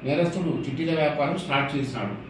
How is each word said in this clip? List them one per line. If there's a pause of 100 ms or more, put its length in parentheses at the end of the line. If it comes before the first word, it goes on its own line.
నేరస్తుడు (160)
చిట్టీల
వ్యాపారం
స్టార్ట్
చేసినాడు. (140)